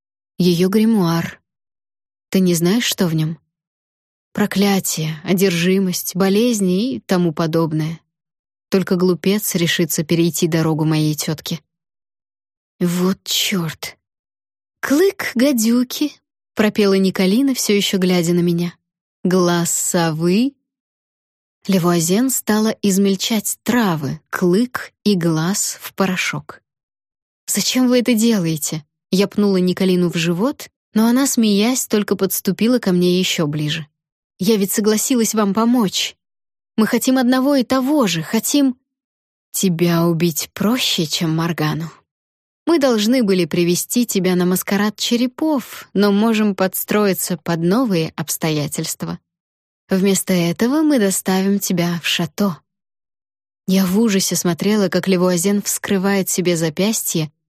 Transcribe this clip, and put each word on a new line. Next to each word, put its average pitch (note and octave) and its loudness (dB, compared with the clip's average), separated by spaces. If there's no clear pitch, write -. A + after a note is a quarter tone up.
"Её F3+ 2
гримуар. G3 0
Ты F#3+ 2
не F3+ 4
знаешь, F3 2
что - -2
в D#3+ -2
нём?" D#3+ -2
"Проклятие, F#3+ 0
одержимость, F#3 0
болезни G3+ 0
и A3 -8
тому F3+ 0
подобное. D#3+ -2
Только F#3+ 0
глупец F#3 0
решится E3+ 0
перейти E3+ 0
дорогу D#3+ 0
моей D#3 0
тётке". - -8
"Вот F3+ -2
чёрт!" - -4
"Клык F4 0
гадюки", B3 0
пропела G3+ 2
Николина, G3 2
всё - 0
ещё G3+ 0
глядя F3+ 2
на F3 2
меня. F3 -2
"Глаз F3 2
совы". F3 0
Левуазен F3 2
стала G#3+ -2
измельчать G3 0
травы, D#3+ -2
клык F#3+ -2
и G#3 2
глаз E3+ -2
в - -16
порошок. - -4
"Зачем B3+ 0
вы B3 4
это B3 2
делаете?" F3 0
Я G3 2
пнула G3+ 0
Николину F3+ 2
в E3 -8
живот, F3 -2
но A3 4
она, B3+ 2
смеясь, A3 0
только G#3 0
подступила G3+ 0
ко G#3 0
мне F3+ 2
ещё F3+ -2
ближе. D3+ -6
"Я G#3 0
ведь G3 -2
согласилась A3 0
вам G3+ 0
помочь. A3+ 0
Мы A3 4
хотим B3+ 0
одного C4 2
и C4 2
того C4 2
же, E3 -2
хотим..." B3+ 0
"Тебя E3+ 0
убить E3+ 0
проще, G3+ -2
чем D#3+ -2
Моргану. D#3+ -4
Мы E4+ 2
должны B3 2
были F#3+ 2
привести F3 0
тебя F#3 0
на F3+ 2
маскарад G3 0
черепов, B3+ -2
но G3+ 2
можем G#3+ 2
подстроиться F#3+ -2
под E3+ -4
новые F3+ 0
обстоятельства. D#3+ -6
Вместо F#3+ 0
этого F#3 0
мы D4+ 2
доставим G3 0
тебя F3 -2
в - -6
шато". F3 -2
Я F#3+ 2
в F#3 0
ужасе G3 0
смотрела, F#3 0
как F3+ -2
Левуазен F3+ 0
вскрывает G3 -2
себе F3 0
запястье E3 -2